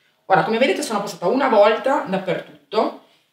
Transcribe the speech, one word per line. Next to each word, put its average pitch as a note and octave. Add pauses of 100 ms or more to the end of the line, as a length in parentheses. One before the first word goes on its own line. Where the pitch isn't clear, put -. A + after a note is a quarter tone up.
(260)
Ora, F#3
come A3+
vedete C#4+
sono G#3
passata -
una C4
volta A3
dappertutto - (280)